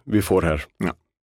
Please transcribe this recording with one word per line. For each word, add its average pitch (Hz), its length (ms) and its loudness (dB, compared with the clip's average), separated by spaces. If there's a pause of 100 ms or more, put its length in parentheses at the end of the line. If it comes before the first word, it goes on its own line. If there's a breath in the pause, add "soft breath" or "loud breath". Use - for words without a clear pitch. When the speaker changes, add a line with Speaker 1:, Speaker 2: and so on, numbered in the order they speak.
Speaker 1:
wie 104 160 2
vorher. 85 380 0 (200)
Speaker 2:
Ja. 92 140 -4 (360)